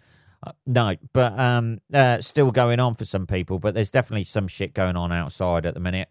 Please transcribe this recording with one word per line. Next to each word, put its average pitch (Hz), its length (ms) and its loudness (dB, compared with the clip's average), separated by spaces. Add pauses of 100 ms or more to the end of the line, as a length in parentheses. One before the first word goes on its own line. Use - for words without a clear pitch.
(460)
Uh, - 60 -14 (160)
no, 117 280 2 (160)
but, 123 280 2
um, 120 400 0 (120)
uh, 127 300 4
still 139 300 2
going 120 280 2
on 123 140 0
for 113 100 -8
some 95 220 -4
people, 92 320 -2
but 98 160 -2
there's 104 160 0
definitely 107 360 0
some 98 220 -4
shit - 280 -6
going 92 200 0
on 87 160 -2
outside 85 540 -2
at 85 80 -4
the 85 60 -12
minute. 92 320 -4